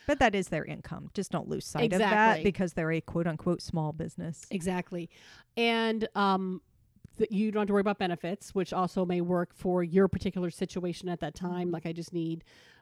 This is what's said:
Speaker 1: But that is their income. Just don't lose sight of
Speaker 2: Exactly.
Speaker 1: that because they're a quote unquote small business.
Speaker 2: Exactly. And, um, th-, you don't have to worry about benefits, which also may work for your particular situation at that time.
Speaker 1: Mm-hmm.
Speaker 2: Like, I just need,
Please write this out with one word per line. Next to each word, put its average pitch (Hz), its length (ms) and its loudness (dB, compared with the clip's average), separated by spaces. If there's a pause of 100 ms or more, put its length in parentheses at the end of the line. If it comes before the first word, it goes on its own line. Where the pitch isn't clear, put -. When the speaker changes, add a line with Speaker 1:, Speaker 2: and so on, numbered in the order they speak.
Speaker 1:
But 285 120 2
that 220 160 6
is 190 120 0
their 156 160 -2
income. - 500 -12
Just 196 180 -6
don't - 180 -4
lose 151 160 -4
sight 214 260 0
of 185 80 2
Speaker 2:
Exactly. 214 160 4 (220)
Speaker 1:
that 165 80 -4
because 185 260 2
they're 160 220 -2
a 160 80 0
quote 170 260 -2
unquote 165 340 -2
small 156 300 -4
business. 165 580 -8
Speaker 2:
Exactly. 180 600 -4 (480)
And, 226 580 2
um, 190 460 2 (560)
th-, 220 120 2
you 214 220 2
don't 208 120 0
have 196 40 0
to 202 60 2
worry 202 80 6
about 202 180 0
benefits, 180 560 -4
which 185 160 0
also 180 340 0
may 180 140 0
work 175 340 0
for 180 300 0
your 185 240 6
particular 185 420 -2
situation 180 600 -6
at 170 100 -4
that 151 160 -6
time. 180 320 -4
Speaker 1:
Mm-hmm. 175 60 -2
Speaker 2:
Like, 165 120 -6
I 165 60 -4
just 170 220 -10
need, 165 320 -4 (360)